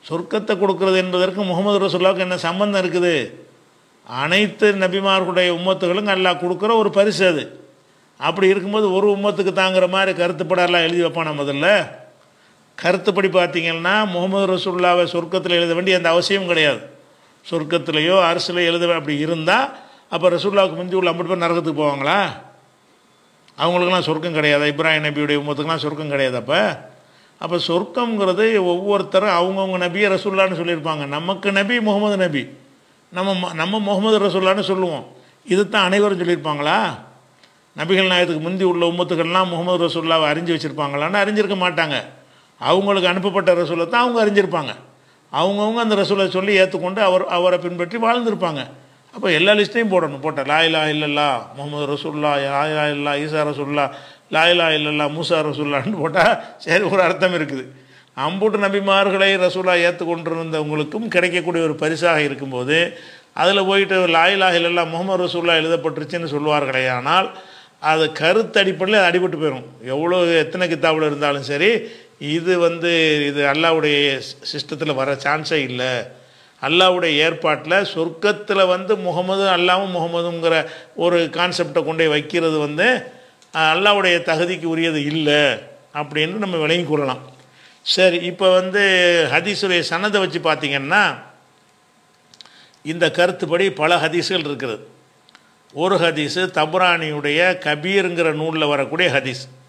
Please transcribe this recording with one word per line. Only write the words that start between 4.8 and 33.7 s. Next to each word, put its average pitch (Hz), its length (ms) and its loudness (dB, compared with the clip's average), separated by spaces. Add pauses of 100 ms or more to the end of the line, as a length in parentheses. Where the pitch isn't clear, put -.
உம்மத்துகளும் 185 580 -2
அல்லாஹ் 185 360 0
கொடுக்குற 190 320 0
ஒரு 214 140 2
பரிசு 196 360 2
அது. 147 340 0 (560)
அப்படி 170 320 0
இருக்கும்போது 196 440 2
ஒரு 202 180 2
உம்மத்துக்கு 196 440 0
தாங்கிற 185 340 2
மாதிரி 185 340 0
கருத்துப்பட 175 420 0
எல்லாம் 175 180 2
எழுதி 170 220 0
வைப்பானா 156 360 -2
முதல்ல? 143 500 2 (840)
கருத்துப்படி 185 540 0
பார்த்தீங்கன்னா, 170 760 0
முகமது 185 500 -2
ரசூலுல்லாவை 180 480 2
சொர்க்கத்துல 170 460 -4
எழுத 170 240 2
வேண்டிய 185 220 2
எந்த 170 120 2
அவசியமும் 175 400 0
கிடையாது. 151 460 0 (560)
சொர்க்கத்திலேயோ 170 880 2
அரசுல 175 160 -6
எழுத 170 320 0
வே-, 170 80 2
அப்படி 147 240 -4
இருந்தா, 170 560 0 (360)
அப்ப 170 200 2
ரசூலுல்லாவுக்கு 185 440 2
முந்தி 180 200 -6
உள்ள 180 180 2
அம்பது 170 120 -4
பேர் 180 140 -2
நரகத்துக்கு 165 420 -2
போவாங்களா? 147 440 0 (1300)
அவங்களுக்கெல்லாம் 175 460 2
சொர்க்கம் 156 320 -4
கிடையாதா? 147 320 2
இப்ராஹிம் 151 440 0
நபியுடைய 147 260 0
உம்மத்துக்கெல்லாம் 147 400 -2
சொர்க்கம் 147 320 -6
கிடையாது. 135 280 -2
அப்ப, 151 440 -2 (580)
அப்ப 170 180 -4
சொர்க்கம்ங்கிறது 208 1080 0
ஒவ்வொருத்தரும் 185 640 0
அவங்கவங்க 185 560 0
நபியை 190 260 0
ரசூலுல்லான்னு 190 460 0
சொல்லியிருப்பாங்க. 160 500 -4
நமக்கு 190 460 -4
நபி 202 280 0
முகமது 208 360 0
நபி, 156 320 -2 (600)
நம்ம 190 260 -4
ம-, 180 200 -4
நம்ம 180 240 -2